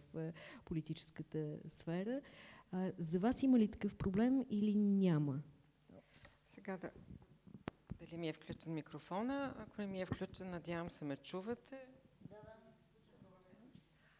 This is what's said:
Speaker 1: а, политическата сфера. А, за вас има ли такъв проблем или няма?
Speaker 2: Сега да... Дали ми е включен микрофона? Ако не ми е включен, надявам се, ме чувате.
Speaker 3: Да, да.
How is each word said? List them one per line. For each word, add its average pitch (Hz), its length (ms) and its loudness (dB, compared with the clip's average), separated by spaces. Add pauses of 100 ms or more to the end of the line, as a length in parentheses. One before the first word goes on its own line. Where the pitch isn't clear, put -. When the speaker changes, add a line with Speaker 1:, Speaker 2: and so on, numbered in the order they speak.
(140)
Speaker 1:
а, 160 180 -4 (320)
политическата 156 920 -4 (100)
сфера. 190 520 -2 (520)
А, 185 260 0
за 170 200 0
вас 240 240 4
има 254 160 8
ли 214 120 8
такъв - 240 -2
проблем 233 560 4
или 208 240 4
няма? 175 680 6 (1080)
Speaker 2:
Сега 190 280 -8
да... 170 140 -8 (1080)
Дали 165 180 -12
ми 165 120 -2
е 156 40 -2
включен - 420 -10
микрофона? 220 840 -4
Ако 214 220 -12
не 208 60 -4
ми 190 140 -4
е 180 60 -4
включен, 185 440 -6
надявам 170 400 -4
се, - 140 -8
ме 139 120 -4
чувате. 240 680 -8 (340)
Speaker 3:
Да, - 160 -16
да. 214 160 -16 (1700)